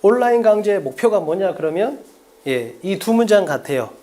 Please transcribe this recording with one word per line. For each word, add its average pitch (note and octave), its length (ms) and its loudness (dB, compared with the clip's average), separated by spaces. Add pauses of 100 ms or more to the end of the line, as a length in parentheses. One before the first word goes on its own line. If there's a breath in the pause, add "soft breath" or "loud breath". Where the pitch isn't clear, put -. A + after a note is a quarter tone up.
온라인 A#3+ 400 4
강좌의 G#3 400 2
목표가 G#3+ 400 0
뭐냐 E3+ 320 -2
그러면, F3+ 460 -4 (460)
예, B2 360 -4
이 F#3+ 180 -4
두 A3 140 -2
문장 G#3+ 320 2
같아요. C3 460 -4 (120)